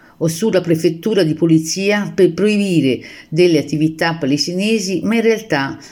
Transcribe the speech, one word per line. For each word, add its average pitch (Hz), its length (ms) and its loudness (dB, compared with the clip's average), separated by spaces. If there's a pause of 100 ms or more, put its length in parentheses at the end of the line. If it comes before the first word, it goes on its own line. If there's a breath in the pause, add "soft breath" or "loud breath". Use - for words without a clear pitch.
(180 soft breath)
o 160 100 -2
sulla 190 320 0
prefettura 170 640 0
di 156 100 0
polizia 170 800 0
per 175 180 4
proibire 185 680 0 (280 loud breath)
delle 165 300 4
attività 156 580 -2
palestinesi, 185 880 -2
ma 214 140 -2
in 226 60 2
realtà 156 560 -2 (120)